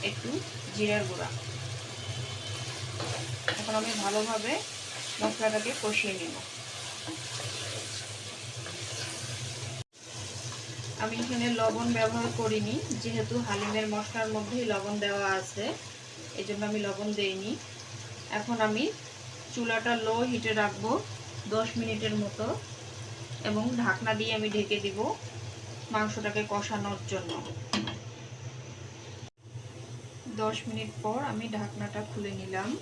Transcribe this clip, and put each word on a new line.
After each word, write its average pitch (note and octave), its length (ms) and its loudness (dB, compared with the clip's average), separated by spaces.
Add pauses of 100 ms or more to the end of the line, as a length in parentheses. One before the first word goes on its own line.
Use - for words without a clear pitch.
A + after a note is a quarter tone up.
একটু A3 220 -2 (460)
জিরার G#3 320 6
গুঁড়া। F3+ 200 -2 (2250)
এখন G#3+ 220 0
আমি A3+ 120 2 (120)
ভালোভাবে G#3+ 480 4 (680)
মশলাটাকে G#3+ 500 4 (120)
কষিয়ে G#3+ 380 4
নেব। D#3+ 140 -4 (4000)
আমি A3+ 200 0
এখানে A#3+ 240 2 (140)
লবণ A3+ 260 6 (120)
ব্যবহার A3+ 300 4 (120)
করিনি, G#3+ 340 4 (280)
যেহেতু A3+ 320 0 (120)
হালিমের G#3 480 2
মশলার A3 400 0
মধ্যেই G#3+ 380 0
লবণ G3+ 220 0 (100)
দেওয়া G3+ 220 2 (120)
আছে, G3 260 -2 (760)
এই G3 80 -2
জন্য G#3 220 0
আমি G#3+ 160 2
লবণ G3 220 0 (100)
দেইনি। G3 340 2 (880)
এখন A#3 180 0 (120)
আমি A3 160 4 (720)
চুলাটা A3+ 380 4 (140)
লো A3 100 6 (140)
হিটে A3 220 4 (100)
রাখবো G#3 300 4 (640)
দশ A3+ 140 4 (120)
মিনিটের G#3+ 420 2
মতো G3+ 240 0 (1000)
এবং G#3+ 160 4 (180)
ঢাকনা G#3+ 360 4
দিয়ে A3 200 2
আমি G#3+ 160 2
ঢেকে G3+ 300 4
দিব G3 140 0 (960)
মাংসটাকে G#3+ 480 2 (100)
কষানোর G3+ 480 0 (120)
জন্য। F#3 200 -2 (3000)
দশ A3 140 2 (120)
মিনিট G#3+ 220 -4 (120)
পর A3 160 2 (140)
আমি G#3+ 120 -2 (120)
ঢাকনাটা G#3 440 -2 (100)
খুলে G3+ 300 -2
নিলাম। F#3+ 280 -2 (140)